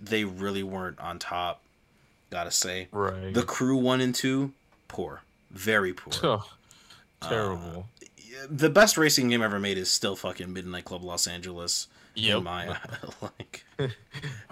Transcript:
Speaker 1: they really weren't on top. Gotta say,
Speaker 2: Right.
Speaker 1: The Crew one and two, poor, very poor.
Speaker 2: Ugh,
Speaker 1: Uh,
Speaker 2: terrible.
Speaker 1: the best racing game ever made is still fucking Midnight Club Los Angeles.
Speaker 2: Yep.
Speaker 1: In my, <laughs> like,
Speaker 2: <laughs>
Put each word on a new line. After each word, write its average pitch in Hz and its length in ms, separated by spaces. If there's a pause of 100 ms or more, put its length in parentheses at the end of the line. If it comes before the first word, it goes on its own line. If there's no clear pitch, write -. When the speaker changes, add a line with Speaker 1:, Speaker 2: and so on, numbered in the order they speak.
Speaker 1:
they 107 200
really 98 400
weren't 95 380
on 87 180
top. 87 420 (680)
Gotta 85 220
say, 92 420
Speaker 2:
Right. 95 400
Speaker 1:
The 120 100
Crew 131 320
one 127 240
and 127 160
two, 135 380 (340)
poor, - 360 (260)
very 98 440
poor. - 200 (100)
Speaker 2:
Ugh, 113 200 (800)
Speaker 1:
Uh, 80 80
Speaker 2:
terrible. 92 600 (600)
Speaker 1:
the 151 200
best 208 280
racing 147 300
game 120 140
ever 104 180
made 98 180
is 92 140
still 101 240
fucking 92 380
Midnight 90 320
Club 90 180
Los 87 240
Angeles. 87 600 (280)
Speaker 2:
Yep. 107 220
Speaker 1:
In 95 80
my, 87 220
<laughs> - 540
like, - 440 (120)
Speaker 2:
<laughs> 135 140 (600)